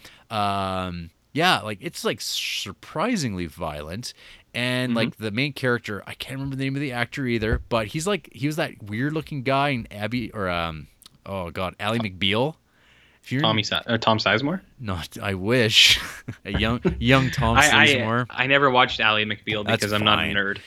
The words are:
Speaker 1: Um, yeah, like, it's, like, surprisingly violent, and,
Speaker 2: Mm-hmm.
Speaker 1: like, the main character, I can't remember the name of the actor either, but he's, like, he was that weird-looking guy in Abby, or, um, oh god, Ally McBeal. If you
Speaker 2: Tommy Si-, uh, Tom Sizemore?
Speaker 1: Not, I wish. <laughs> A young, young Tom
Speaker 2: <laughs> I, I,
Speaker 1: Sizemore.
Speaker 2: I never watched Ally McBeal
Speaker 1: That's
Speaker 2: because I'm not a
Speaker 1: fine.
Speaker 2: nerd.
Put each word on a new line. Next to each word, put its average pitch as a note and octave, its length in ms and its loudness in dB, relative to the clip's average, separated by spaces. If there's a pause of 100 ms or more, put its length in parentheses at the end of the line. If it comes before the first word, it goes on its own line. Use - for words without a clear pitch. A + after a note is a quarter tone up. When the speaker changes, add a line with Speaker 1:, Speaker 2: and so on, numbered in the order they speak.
(300)
Speaker 1:
Um, F#2+ 800 -2 (240)
yeah, D3+ 280 2
like, G#2+ 200 -8
it's, D#3 240 -8
like, E3 160 -4
surprisingly C3+ 1300 -4
violent, D#2+ 640 -8 (400)
and, B2 380 -2
Speaker 2:
Mm-hmm. A#2 60 0
Speaker 1:
like, A2 200 -2
the G#2+ 140 -6
main C3 220 -2
character, A#2 520 -2
I - 80 -12
can't - 220 -12
remember C3+ 200 -6
the C3+ 80 -4
name C3+ 120 -2
of C#3 60 -4
the C#3+ 100 -4
actor A#2+ 340 -4
either, A#2 340 0 (100)
but A2+ 180 0
he's, D#3 180 -6
like, G3 260 -4
he A2+ 160 -6
was D3+ 100 -4
that D3+ 260 -4
weird-looking C#3 600 -4
guy C#3 260 2
in A#2+ 220 -4
Abby, G#2+ 400 -4
or, G2 180 -4
um, E2 380 -4 (380)
oh F#2+ 260 -8
god, F2+ 280 -6
Ally G#2+ 180 -2
McBeal. G#2+ 580 0 (680)
If - 80 -12
you B2+ 80 -2
Speaker 2:
Tommy G#2+ 240 2
Si-, - 100 -6
uh, A2+ 240 0
Tom A2+ 200 4
Sizemore? C3 420 2 (200)
Speaker 1:
Not, F#2 420 -6
I G2+ 140 -2
wish. G#2+ 600 4 (260)
<laughs> - 220 -14
A G2+ 60 -8
young, A2 300 0 (180)
young B2+ 320 4
Tom A#2 260 2
Speaker 2:
<laughs> - 0 -
I, C3+ 40 8 (220)
I, D3+ 40 6
Speaker 1:
Sizemore. A#2+ 420 2
Speaker 2:
I B2+ 180 -2
never C#3 220 6
watched B2 300 4
Ally G#2+ 240 4
McBeal G#2+ 420 -4
Speaker 1:
That's A2 120 2
Speaker 2:
because G#2 160 -2
I'm G#2+ 100 0
not G#2+ 160 6
a D#2+ 40 0
Speaker 1:
fine. D#2+ 120 -2
Speaker 2:
nerd. G2+ 320 -2